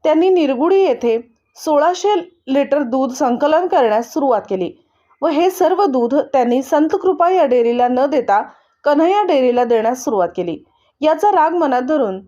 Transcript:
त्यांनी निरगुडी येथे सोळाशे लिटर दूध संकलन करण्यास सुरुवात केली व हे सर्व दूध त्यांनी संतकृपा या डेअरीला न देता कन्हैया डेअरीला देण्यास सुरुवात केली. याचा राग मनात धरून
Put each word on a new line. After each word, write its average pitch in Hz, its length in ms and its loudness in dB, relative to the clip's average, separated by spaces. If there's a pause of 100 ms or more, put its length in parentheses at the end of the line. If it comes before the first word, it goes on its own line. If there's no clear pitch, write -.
त्यांनी 320 240 2
निरगुडी 320 480 2
येथे 247 400 0 (400)
सोळाशे 349 580 0 (320)
लिटर 277 360 0
दूध 262 280 -2
संकलन 294 560 0
करण्यास 233 460 0
सुरुवात 262 360 0
केली 185 220 -6 (500)
व 294 60 -2
हे 339 240 0
सर्व 370 340 0
दूध 254 380 0
त्यांनी 254 400 0
संतकृपा 339 680 0
या 359 140 2
डेअरीला 240 420 2
न 254 200 0
देता 233 340 0 (420)
कन्हैया 330 400 2
डेअरीला 254 400 2
देण्यास 233 400 -2
सुरुवात 190 320 -2
केली. 170 220 -6 (440)
याचा 320 300 2
राग 330 220 2
मनात 277 300 0
धरून 247 440 -2